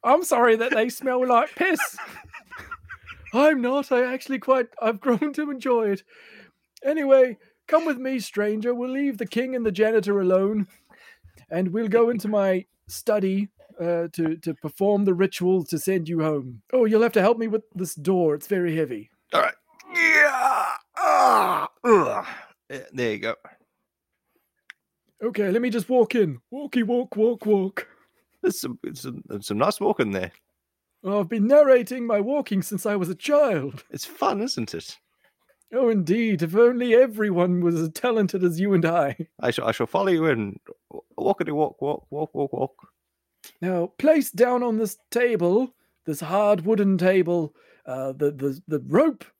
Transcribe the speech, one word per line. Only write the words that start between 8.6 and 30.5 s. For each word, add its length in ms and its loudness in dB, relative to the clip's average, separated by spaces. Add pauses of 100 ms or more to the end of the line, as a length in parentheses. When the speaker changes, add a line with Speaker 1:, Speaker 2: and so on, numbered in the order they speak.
Speaker 1:
We'll 160 -6
leave 280 -2
the 80 -4
king 280 -4
and 100 -4
the 80 0
janitor 480 0
alone, 460 2 (840)
and 180 -2
we'll 200 -2
go 200 4
into 200 -2
my 360 0 (240)
study, 600 -2 (300)
uh, 360 -2
to, 240 -2
to 160 -6
perform 500 -2
the 100 2
ritual 500 0
to 140 -6
send 300 -2
you 140 -2
home. 400 -4 (100)
Oh, 140 2
you'll 160 4
have 100 2
to 80 4
help 180 4
me 80 -4
with 160 -4 (120)
this 200 -6
door. 400 0
It's 120 -10
very 300 -2
heavy. 340 -4 (240)
Speaker 2:
All 80 4
right. 120 0 (400)
Yeah. 680 2 (320)
Ah. 720 2 (160)
Ugh. 420 2 (440)
Yeah, 80 -10 (140)
there 200 -2
you 60 -6
go. 160 -4 (1900)
Speaker 1:
Okay, 280 -2
let 100 2
me 100 0
just 200 -4
walk 240 4
in. 240 2 (120)
Walkie, 320 -2
walk, 340 -2
walk, 280 2
walk. 420 0 (560)
Speaker 2:
There's 180 -2
some, 220 -10
there's 180 -12
some, 260 -12
there's 200 -10
some 120 -4
nice 200 0
walking 340 0
there. 200 -6 (720)